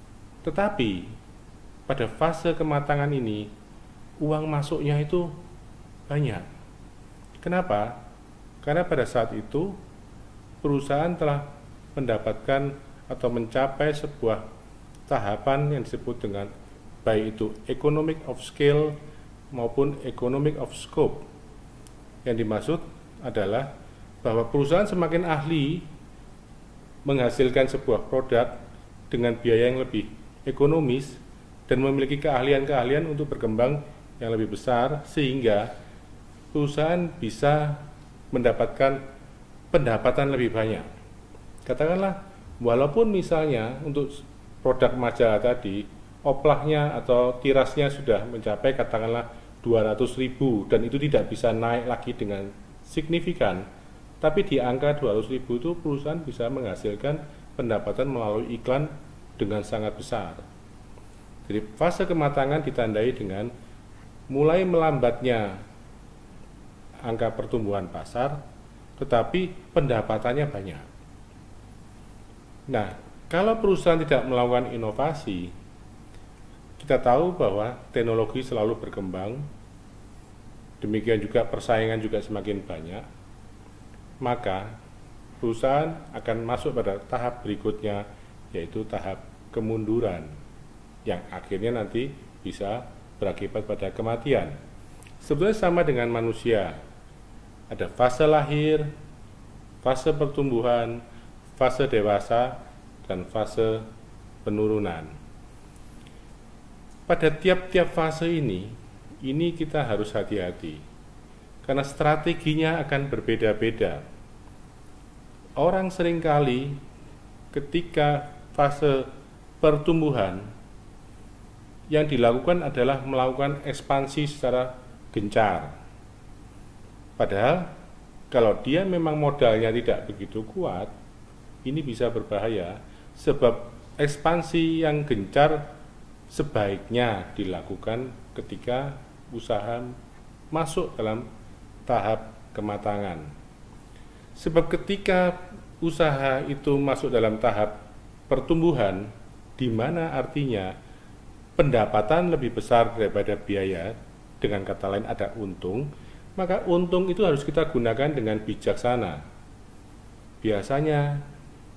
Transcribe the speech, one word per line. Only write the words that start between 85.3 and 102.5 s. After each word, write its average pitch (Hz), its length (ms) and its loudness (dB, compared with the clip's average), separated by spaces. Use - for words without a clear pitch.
perusahaan 135 560 0
akan 113 320 -4
masuk 120 320 -2
pada 104 320 0
tahap 123 380 -4
berikutnya, 104 580 -4
yaitu 95 320 -6
tahap 95 400 -8
kemunduran, 110 720 -2
yang 87 240 -2
akhirnya 104 480 -4
nanti 117 320 -4
bisa 101 400 -6
berakibat 101 480 -4
pada 98 280 -4
kematian. 110 600 0
Sebenarnya 190 400 2
sama 175 240 4
dengan 120 320 2
manusia, 110 640 2
ada - 220 -4
fase 123 340 4
lahir, 151 600 4
fase 131 320 2
pertumbuhan, 120 880 0
fase 131 320 4
dewasa, 117 720 4